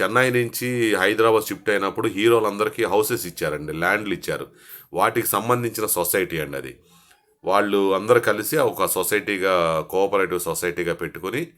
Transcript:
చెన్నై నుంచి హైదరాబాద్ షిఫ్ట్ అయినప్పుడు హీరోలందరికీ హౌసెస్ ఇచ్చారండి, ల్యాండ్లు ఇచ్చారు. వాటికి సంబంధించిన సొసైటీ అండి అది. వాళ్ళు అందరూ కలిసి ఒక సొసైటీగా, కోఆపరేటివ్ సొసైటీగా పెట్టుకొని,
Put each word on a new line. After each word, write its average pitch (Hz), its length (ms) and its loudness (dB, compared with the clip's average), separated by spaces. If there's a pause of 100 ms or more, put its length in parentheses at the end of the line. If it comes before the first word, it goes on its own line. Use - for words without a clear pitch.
చెన్నై 120 280 2
నుంచి 120 680 0
హైదరాబాద్ 107 480 4
షిఫ్ట్ - 260 -6
అయినప్పుడు 98 380 0
హీరోలందరికీ 107 760 2
హౌసెస్ 104 420 0
ఇచ్చారండి, 76 480 -6
ల్యాండ్లు 95 400 -2
ఇచ్చారు. 76 340 -6 (460)
వాటికి 107 340 0
సంబంధించిన 113 580 -2
సొసైటీ 87 540 0
అండి 71 180 -6
అది. 65 220 -12 (640)
వాళ్ళు 98 520 2
అందరూ 110 240 4
కలిసి 107 380 0
ఒక 104 280 0
సొసైటీగా, 92 960 0
కోఆపరేటివ్ 95 580 0
సొసైటీగా 85 540 -4
పెట్టుకొని, 90 540 -8 (100)